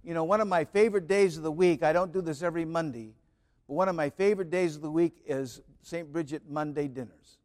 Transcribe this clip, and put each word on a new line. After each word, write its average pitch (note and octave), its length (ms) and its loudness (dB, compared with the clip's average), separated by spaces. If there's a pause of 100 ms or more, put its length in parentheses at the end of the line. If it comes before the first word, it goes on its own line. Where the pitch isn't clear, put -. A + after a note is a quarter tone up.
You E3 120 -8
know, E3 100 0
one G3 160 2
of G#3+ 80 0
my F3 160 2
favorite G3+ 420 2
days G3 300 4
of D#3+ 80 -10
the D#3+ 80 -2
week, E3 320 4
I D#3 80 4
don't F3 200 2
do F#3+ 100 -2
this D#3+ 200 -6
every E3+ 220 -2
Monday, C#3+ 500 -4 (540)
but C#3 60 -8
one F#3 140 2
of F#3 60 -2
my D3+ 160 0
favorite F#3+ 400 0
days F3 240 0
of D3+ 80 -12
the D#3 80 -8
week E3 240 2 (120)
is C3+ 340 -6 (220)
Saint E3 300 -10
Bridget D#3 360 -6
Monday D3 400 -4
dinners. B2 560 -14